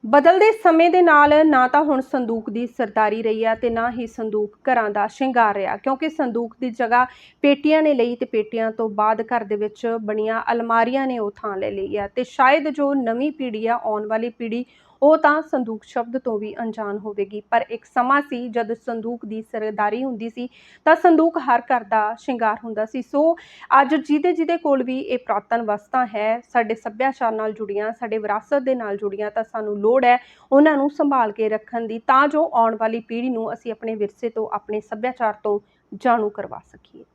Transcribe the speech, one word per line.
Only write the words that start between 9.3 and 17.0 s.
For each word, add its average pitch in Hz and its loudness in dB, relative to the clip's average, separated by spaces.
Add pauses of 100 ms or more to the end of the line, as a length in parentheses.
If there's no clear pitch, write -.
ਦੇ 208 -4
ਵਿੱਚ 214 -4
ਬਣੀਆਂ 214 -4 (100)
ਅਲਮਾਰੀਆਂ 233 0
ਨੇ 254 -4
ਉਹ 208 -4
ਥਾਂ 208 -8
ਲੈ 196 -4
ਲਈ 202 -6
ਆ। 202 -6
ਤੇ 247 -4
ਸ਼ਾਇਦ 277 2
ਜੋ 285 -2
ਨਵੀਂ 254 -2
ਪੀੜ੍ਹੀ 226 -6
ਆ, 240 0
ਆਉਣ 214 -4
ਵਾਲੀ 220 -4
ਪੀੜ੍ਹੀ, 233 -8 (380)
ਉਹ 311 8
ਤਾਂ 311 2
ਸੰਦੂਕ 240 -6
ਸ਼ਬਦ 240 -6
ਤੋਂ 226 -4
ਵੀ 208 -8
ਅਣਜਾਣ 214 -8
ਹੋਵੇਗੀ। 202 -8